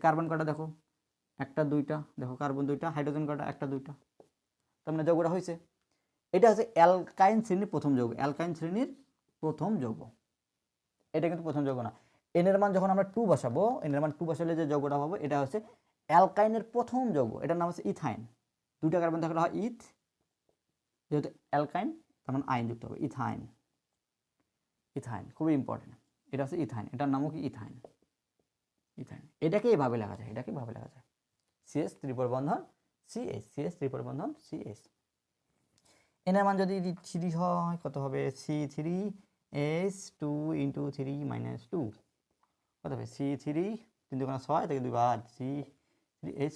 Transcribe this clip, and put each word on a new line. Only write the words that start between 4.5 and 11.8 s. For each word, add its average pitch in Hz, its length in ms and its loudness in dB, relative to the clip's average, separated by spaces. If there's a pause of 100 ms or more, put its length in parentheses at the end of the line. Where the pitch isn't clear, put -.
তার - 120 -8
মানে 160 140 0
যৌগটা 170 260 4
হয়েছে। 175 200 -2 (840)
এটা 190 140 10
হচ্ছে 214 140 4 (120)
অ্যালকাইন 185 680 8
শ্রেণীর 196 280 2
প্রথম 147 240 4
যৌগ, 120 120 4 (100)
অ্যালকাইন 147 380 0
শ্রেণীর 202 320 -2 (520)
প্রথম 156 280 -2 (120)
যৌগ। 113 180 -4 (1160)
এটা 160 140 0
কিন্তু 170 180 -6
প্রথম 147 200 -2
যৌগ 131 180 -2